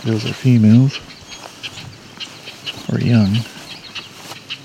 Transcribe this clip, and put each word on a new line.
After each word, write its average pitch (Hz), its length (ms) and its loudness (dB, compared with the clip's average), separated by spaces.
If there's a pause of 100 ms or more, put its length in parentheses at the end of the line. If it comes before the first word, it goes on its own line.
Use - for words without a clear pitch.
those 113 260 -4
are 120 40 -6
females, 120 680 4 (1900)
or 117 80 -2
young. 113 360 2 (1300)